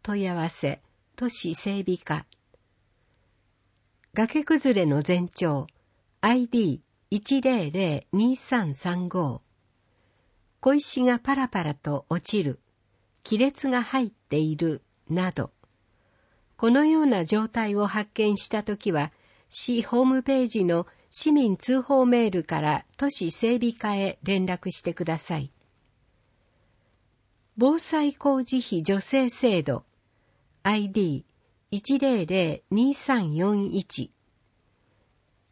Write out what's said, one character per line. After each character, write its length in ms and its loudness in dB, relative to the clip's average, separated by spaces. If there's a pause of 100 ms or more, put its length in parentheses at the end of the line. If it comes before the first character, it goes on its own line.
問 200 -4
い 60 -2
合 60 -4
わ 160 -2
せ、 320 -4 (340)
都 140 -4
市 240 -4
整 280 -4
備 140 -2
課。 300 -6 (1900)
崖 320 0
崩 380 4
れ 40 2
の 160 2
前 260 0
兆、 380 -2 (540)
ア 140 4
イ 120 0
デ 120 0
ィ 160 2
ー 60 -8 (280)
一 320 0
零 300 0
零 420 -2
二 240 2
三 380 -2
三 340 -4
五。 320 -4 (1200)
小 140 4
石 300 0
が 140 4
パ 180 -2
ラ 120 -2
パ 140 -4
ラ 120 -2
と 360 -6
落 100 -2
ち 220 -2
る。 180 -4 (680)
亀 180 2
裂 200 -4
が 160 0
入 240 -2
っ 40 -8
て 280 -6
い 160 0
る 280 -2 (280)
な 220 -2
ど。 180 -6 (1080)
こ 140 2
の 160 6
よ 140 4
う 60 4
な 180 2
状 240 0
態 260 -2
を 140 0
発 260 -6
見 220 2
し 120 -4
た 140 -4
と 140 -6
き 160 -4
は、 180 0 (380)
市 340 -2
ホ 200 0
ー 20 4
ム 180 2
ペ 220 2
ー 20 0
ジ 180 -2
の 220 2 (240)
市 220 0
民 240 4
通 260 0
報 240 4
メ 220 4
ー 20 -2
ル 140 0
か 160 -4
ら 260 0 (100)
都 140 -2
市 220 -4
整 240 0
備 160 0
課 240 -4
へ 260 -4
連 240 0
絡 240 -6
し 120 -8
て 120 -4
く 100 -8
だ 140 -2
さ 200 -6
い。 120 -8 (2000)
防 240 4
災 340 0
工 300 0
事 140 -2
費 260 -2
助 160 0
成 280 0
制 360 0
度、 200 -4 (760)
ア 140 2
イ 160 -2
デ 80 0
ィ 180 0
ー 60 -14 (480)
一 260 -2
零 280 2
零 440 0
二 240 2
三 400 0
四 400 0
一。 380 -6 (1400)